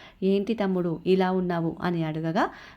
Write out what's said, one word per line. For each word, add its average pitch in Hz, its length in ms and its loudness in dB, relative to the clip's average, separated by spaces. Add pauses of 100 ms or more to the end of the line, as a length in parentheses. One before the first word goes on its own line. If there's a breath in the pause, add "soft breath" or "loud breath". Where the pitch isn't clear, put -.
(220 loud breath)
"ఏంటి 196 320 2
తమ్ముడు 180 520 0
ఇలా 185 240 4
ఉన్నావు?" 175 500 0
అని 170 240 0
అడగగా, 160 460 0 (260 loud breath)